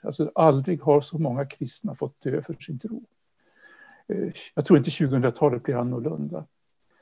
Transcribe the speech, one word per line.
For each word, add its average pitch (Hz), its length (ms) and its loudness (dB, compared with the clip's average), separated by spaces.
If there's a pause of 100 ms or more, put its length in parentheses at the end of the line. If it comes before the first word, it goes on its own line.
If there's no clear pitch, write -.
Alltså, - 320 -4
aldrig 147 460 4
har 147 200 6
så 151 160 -10
många 139 280 -2
kristna - 500 -10
fått 135 260 -8
dö - 200 -2
för 165 120 -12
sin - 260 -12
tro. 226 240 -10 (1040)
Eh, - 240 -4 (240)
jag - 100 0
tror 165 120 8
inte 139 140 2
tjugohundratalet 131 720 0
blir 135 120 -2
annorlunda. 123 680 -4 (560)